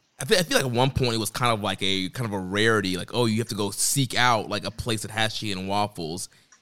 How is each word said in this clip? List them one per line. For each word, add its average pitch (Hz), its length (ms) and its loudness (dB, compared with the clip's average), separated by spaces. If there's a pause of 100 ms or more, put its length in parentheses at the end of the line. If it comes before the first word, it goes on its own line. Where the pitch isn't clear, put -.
(180)
I - 60 -8
fe-, 185 140 4
I 180 40 4
feel 269 140 0
like 135 100 2
at 123 60 0
one 127 180 4
point 123 240 0
it 113 40 -2
was 104 120 -2
kind 123 220 0
of 104 100 0
like 98 200 -2
a, 95 260 0
kind 120 180 -6
of 104 60 -4
a 101 80 -4
rarity. 98 560 2
Like, 87 180 -8
oh, 120 120 2
you 110 120 2
have 113 100 -2
to - 60 -6
go 101 160 -2
seek - 460 0
out, 117 320 4
like, 98 160 -4
a 98 80 -6
place 110 300 -4
that 98 100 -10
has 107 220 -2
chicken 101 240 -6
and 95 100 -6
waffles. 98 600 -4 (340)